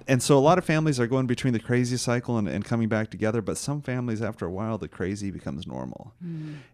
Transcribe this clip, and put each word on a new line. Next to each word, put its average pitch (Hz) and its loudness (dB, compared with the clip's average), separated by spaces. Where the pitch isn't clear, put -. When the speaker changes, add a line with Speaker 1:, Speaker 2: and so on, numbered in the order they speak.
Speaker 1:
and 131 4
so 147 6
a 135 8
lot 170 8
of 175 -2
families 156 2
are 120 4
going 131 2
between 123 2
the 110 2
crazy 123 2
cycle 120 0
and, 104 2
and 85 -2
coming 117 0
back 110 0
together, 107 0
but 92 -2
some 147 -4
families, 123 -4
after 107 -6
a 85 -4
while, 107 -4
the 82 -6
crazy 98 -4
becomes - -8
normal. 64 -10
Speaker 2:
Mm. 156 -10